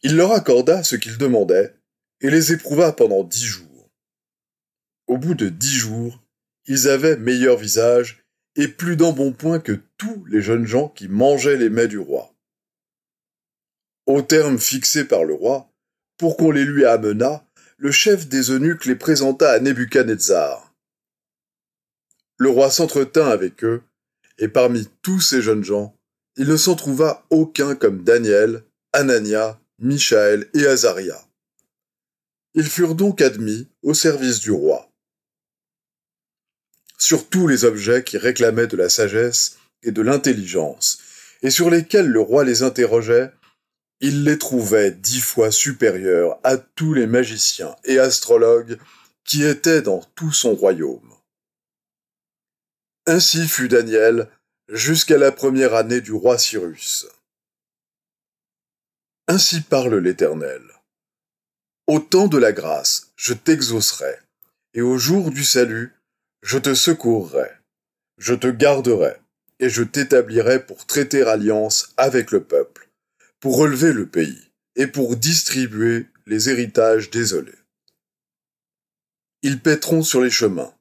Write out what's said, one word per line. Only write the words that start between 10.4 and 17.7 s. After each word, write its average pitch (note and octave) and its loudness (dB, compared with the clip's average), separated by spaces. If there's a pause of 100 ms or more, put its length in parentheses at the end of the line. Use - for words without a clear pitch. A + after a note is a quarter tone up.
jeunes A2+ -2
gens B2+ -2
qui - -18
mangeaient C3+ 0
les A#2 0
mets A#2 0
du G#2 -6
roi. C#2+ -8 (1700)
Au C3+ 2
terme D3 2
fixé C3+ -2
par G2 0
le D#2 -2
roi, B2 -4 (480)
pour E3 -2
qu'on D#3+ 4
les C#3+ 2
lui C#3 2
amenât, A2+ 0 (300)